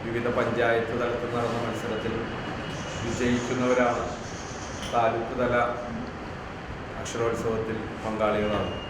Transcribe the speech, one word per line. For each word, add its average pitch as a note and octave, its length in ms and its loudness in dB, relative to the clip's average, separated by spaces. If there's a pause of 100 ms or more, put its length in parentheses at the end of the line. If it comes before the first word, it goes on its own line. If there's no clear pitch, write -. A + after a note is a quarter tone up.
വിവിധ A#2 320 0
പഞ്ചായത്ത് A#2 640 4
തലത്തിൽ A#2+ 360 0
നടന്ന A#2 280 0
മത്സരത്തിൽ A2 500 -2 (880)
വിജയിക്കുന്നവരാണ് B2 1000 4 (880)
താലൂക്ക് A#2 480 2
തല A#2+ 160 4 (1500)
അക്ഷരോത്സവത്തിൽ A2 760 0 (260)
പങ്കാളികളാണ്. G#2 720 2 (160)